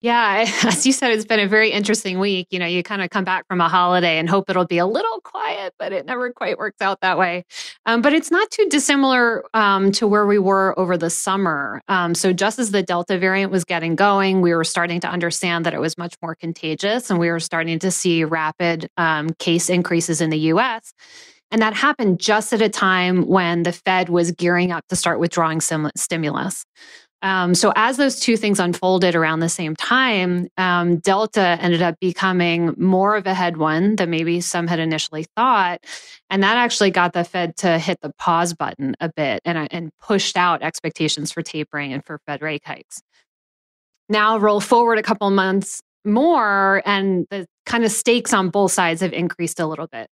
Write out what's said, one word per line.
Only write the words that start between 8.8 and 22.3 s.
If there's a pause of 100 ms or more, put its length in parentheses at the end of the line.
um,
to
where
we
were
over
the
summer.
Um,
so
just
as
the
Delta
variant
was
getting
going,
we
were
starting
to
understand
that
it
was
much
more
contagious,
and
we
were
starting
to
see
rapid,
um,
case
increases
in
the
U
S. (580)
And
that
happened
just